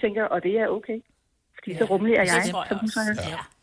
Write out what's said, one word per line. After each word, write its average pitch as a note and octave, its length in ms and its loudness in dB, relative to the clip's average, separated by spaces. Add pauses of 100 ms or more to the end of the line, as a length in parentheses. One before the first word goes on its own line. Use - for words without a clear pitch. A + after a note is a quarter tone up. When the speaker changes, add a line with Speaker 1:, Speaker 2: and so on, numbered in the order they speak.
Speaker 1:
tænker, G#3+ 200 0 (100)
"Og F3+ 120 0
det F#3 60 2 (100)
er G#3+ 40 2 (120)
okay. A3+ 200 -6 (580)
Fordi - 140 -10 (100)
så A#3 40 4
Speaker 2:
Ja, G#3+ 80 0
Speaker 1:
rummelig G#3 280 4
er G3 40 4
Speaker 2:
det F3+ 80 4
Speaker 1:
jeg, F3+ 200 2
Speaker 2:
tror F3+ 120 -4
jeg - 60 -10
Speaker 1:
som G3+ 140 -2
hun G#3+ 60 -2 (200)
Speaker 2:
også. G#3+ 140 -4
Speaker 1:
er." - 120 -6
Speaker 2:
Ja. - 40 -8 (220)